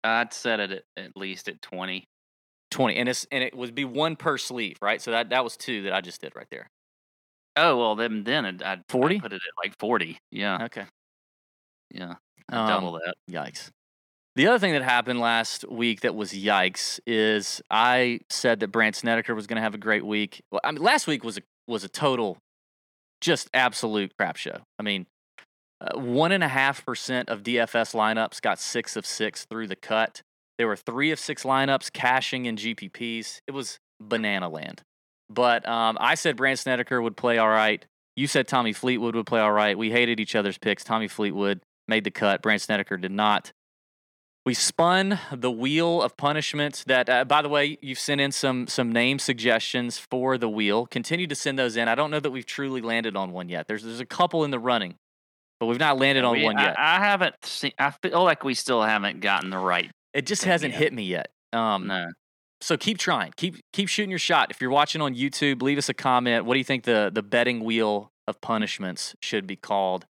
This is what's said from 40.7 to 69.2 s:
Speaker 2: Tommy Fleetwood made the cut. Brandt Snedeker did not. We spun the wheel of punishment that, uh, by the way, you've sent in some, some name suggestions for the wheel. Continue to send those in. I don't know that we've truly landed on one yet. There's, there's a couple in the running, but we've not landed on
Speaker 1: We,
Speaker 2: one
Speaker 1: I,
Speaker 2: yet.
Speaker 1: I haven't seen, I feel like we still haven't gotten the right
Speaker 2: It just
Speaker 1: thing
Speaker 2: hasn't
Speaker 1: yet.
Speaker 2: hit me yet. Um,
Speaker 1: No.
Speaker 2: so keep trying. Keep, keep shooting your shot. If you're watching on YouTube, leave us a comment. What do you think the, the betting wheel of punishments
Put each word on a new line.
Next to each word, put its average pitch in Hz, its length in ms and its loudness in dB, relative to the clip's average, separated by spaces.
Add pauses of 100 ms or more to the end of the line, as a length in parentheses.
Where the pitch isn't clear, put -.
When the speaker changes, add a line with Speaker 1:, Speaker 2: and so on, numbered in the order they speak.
Speaker 2:
Tommy 110 240 -2
Fleetwood 101 540 -2 (260)
made 110 160 2
the 101 80 -2
cut. 101 320 2
Brandt 107 180 2
Snedeker 101 360 -2
did 92 140 -4
not. 104 400 0 (920)
We 127 80 0
spun 185 680 2 (120)
the 127 180 -2
wheel 156 520 2
of 120 160 -2
punishment 147 680 -2
that, 127 240 4
uh, 127 140 6
by 147 180 4
the 147 80 -2
way, 147 320 2
you've 131 160 -8
sent 143 240 0
in 139 120 2
some, 127 340 0
some 120 240 0
name 123 260 2
suggestions 120 800 0
for 127 400 -2
the 117 120 0
wheel. 107 360 2
Continue 165 420 -4
to 143 80 -6
send 135 220 -4
those 120 200 0
in. 117 100 2
I 117 80 4
don't 147 160 0
know 151 80 0
that 143 120 -2
we've 127 140 -10
truly 131 360 -6
landed 113 340 -2
on 95 160 -2
one 90 160 -8
yet. 85 200 -6
There's, 107 160 -6
there's 117 180 -10
a 120 40 -8
couple 170 380 0
in 143 80 -2
the 123 80 -2
running, 113 360 0 (640)
but 113 60 0
we've 120 120 0
not 147 180 4
landed 135 280 4
on 120 80 4
Speaker 1:
We, 143 100 2
Speaker 2:
one 110 160 2
Speaker 1:
I, 143 60 6
Speaker 2:
yet. - 120 0
Speaker 1:
I 160 220 4
haven't 202 440 2
seen, - 360 -6
I 139 120 2 (120)
feel 170 200 2
like 165 200 4
we 135 100 0
still 117 300 2
haven't 104 380 0
gotten 95 280 2
the 95 80 -4
right 90 320 2 (240)
Speaker 2:
It 135 120 -2
just 202 180 -2
Speaker 1:
thing 185 80 2
Speaker 2:
hasn't 151 220 2
Speaker 1:
yet. 151 80 -2
Speaker 2:
hit 151 120 2
me 113 120 -6
yet. 87 240 -4 (240)
Um, 107 340 0
Speaker 1:
No. 92 200 -2 (520)
Speaker 2:
so - 160 0
keep 202 220 -2
trying. 123 400 0
Keep, 185 180 -4 (160)
keep 196 160 -2
shooting 208 220 -2
your 180 100 -4
shot. 151 320 2
If - 80 -14
you're 127 120 0
watching 147 300 4
on 135 140 -2
YouTube, 139 460 0
leave 139 160 2
us 143 100 -2
a 127 60 -2
comment. 123 500 2
What 120 120 2
do - 20 4
you 131 80 0
think 131 180 -2
the, 107 300 4
the 113 100 -2
betting 120 400 2
wheel 107 460 0 (180)
of 107 140 -6
punishments 101 800 -4